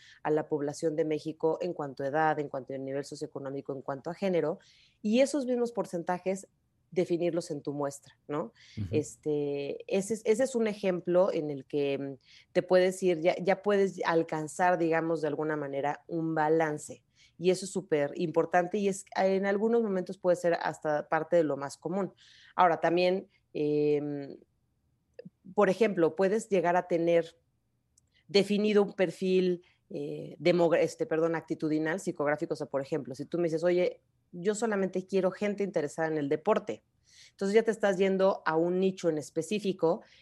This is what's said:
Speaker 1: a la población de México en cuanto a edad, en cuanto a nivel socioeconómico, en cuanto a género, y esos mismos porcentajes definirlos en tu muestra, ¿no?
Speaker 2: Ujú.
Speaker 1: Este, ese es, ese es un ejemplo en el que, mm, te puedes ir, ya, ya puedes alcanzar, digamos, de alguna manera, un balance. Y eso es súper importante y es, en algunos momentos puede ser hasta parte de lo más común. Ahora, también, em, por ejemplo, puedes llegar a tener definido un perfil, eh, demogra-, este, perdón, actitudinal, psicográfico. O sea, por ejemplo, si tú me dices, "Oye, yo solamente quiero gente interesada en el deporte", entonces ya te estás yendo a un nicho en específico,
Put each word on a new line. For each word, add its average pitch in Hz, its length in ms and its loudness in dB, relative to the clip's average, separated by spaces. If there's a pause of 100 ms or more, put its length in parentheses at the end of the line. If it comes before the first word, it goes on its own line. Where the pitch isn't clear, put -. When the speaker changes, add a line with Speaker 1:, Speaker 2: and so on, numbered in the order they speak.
(220)
Speaker 1:
a 151 80 -4
la 151 160 2
población 147 480 -2
de 156 120 0
México 156 560 -2
en 175 100 -4
cuanto 143 300 -8
a 139 60 -2
edad, 151 300 2
en 143 120 -6
cuanto 135 240 -8
a - 20 -8
nivel 135 300 -6
socioeconómico, 139 640 -10
en 135 80 -8
cuanto 139 300 -8
a 175 40 -10
género, 180 440 0 (420)
y 220 200 2
esos 277 260 2
mismos 240 260 -2
porcentajes 185 760 -4 (460)
definirlos 170 580 0
en 147 100 -6
tu 143 120 -6
muestra, 139 440 -6 (120)
¿no? 156 240 -4 (240)
Speaker 2:
Ujú. 107 160 -6
Speaker 1:
Este, 143 840 -4 (100)
ese 196 260 -2
es, 214 100 -8
ese 220 200 4
es 262 100 -4
un 226 140 0
ejemplo 185 640 2
en 151 180 -2
el 139 140 -8
que, 139 340 -2
mm, - 540 -12
te 180 100 2
puedes 185 400 4
ir, 180 180 2
ya, 170 220 2
ya 190 200 2
puedes 196 420 2
alcanzar, 165 720 0
digamos, 165 440 0
de 156 60 0
alguna 151 280 -2
manera, 139 500 -4
un 160 280 -4
balance. 156 680 0 (360)
Y 175 120 2
eso 180 140 0
es 190 80 -10
súper 147 420 0
importante 175 640 2
y 196 80 0
es, 196 180 -2 (120)
en 190 300 2
algunos 220 360 2
momentos 190 360 -4
puede 180 180 2
ser 170 260 0
hasta 151 460 -2
parte 156 260 0
de 170 80 6
lo 143 140 0
más 139 200 -8
común. 180 360 -6 (420)
Ahora, 165 240 4
también, 180 480 2 (260)
em, 147 840 0 (1200)
por 202 140 6
ejemplo, 180 460 2
puedes 196 340 0
llegar 175 280 2
a 180 100 2
tener 170 480 2 (920)
definido 202 540 4
un 196 100 0
perfil, 185 720 0 (280)
eh, 151 480 -10
demogra-, 170 420 4
este, 160 240 0
perdón, 165 300 0
actitudinal, 160 640 -2
psicográfico. 156 540 -2
O - 20 -4
sea, 147 100 -8
por 135 140 -2
ejemplo, 139 340 -6
si 139 120 -10
tú 170 120 -6
me 175 60 0
dices, 160 200 -2
"Oye, 180 360 2 (300)
yo 180 240 -4
solamente 196 520 -2
quiero 185 240 0
gente 202 340 -4
interesada 160 440 -2
en 160 80 -2
el 147 120 -2
deporte", 151 540 0 (500)
entonces 196 220 -4
ya 220 80 6
te 220 100 0
estás 202 260 0
yendo 190 480 2
a 160 100 0
un 175 220 0
nicho 190 320 0
en 156 80 -2
específico, 185 800 -2 (220)